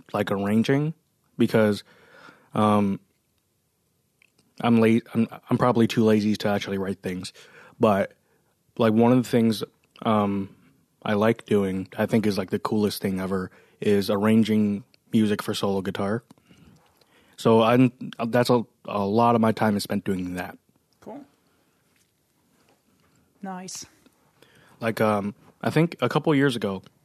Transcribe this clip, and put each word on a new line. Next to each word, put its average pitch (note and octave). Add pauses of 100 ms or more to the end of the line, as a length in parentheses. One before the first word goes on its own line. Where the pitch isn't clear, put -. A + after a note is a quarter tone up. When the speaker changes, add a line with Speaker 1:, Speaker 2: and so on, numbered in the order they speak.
(140)
Speaker 1:
like, G#2
arranging A2+ (420)
because, G#2+ (680)
um, G#2 (1600)
I'm A#2
la-, A2+ (120)
I'm, A2+ (220)
I'm B2
probably A#2
too A2+
lazy G#2+
to -
actually G2+
write F#2+
things. F#2 (440)
But, G2+ (640)
like, A2+
one A#2
of B2+
the A2+
things, A2+ (380)
um, G2+ (560)
I G#2+
like G#2+
doing, F#2+ (100)
I G#2+
think G#2+
is, G2
like, F#2+
the G#2
coolest G#2
thing F#2+
ever, F#2 (320)
is G2+
arranging G#2+ (300)
music G#2
for G#2+
solo G2
guitar. G2+ (1120)
So A2+
I'm, B2 (360)
that's A#2+
a, A#2+ (220)
a G2+
lot A#2
of A2+
my A2+
time G#2+
is G2
spent G#2
doing F2+
that. F2+ (460)
Speaker 2:
Cool. B3+ (2250)
Nice. F#3 (960)
Speaker 1:
Like, A2+
um, G#2 (280)
I A#2
think D#3+
a B2
couple D#3
years C#3
ago, G2+ (220)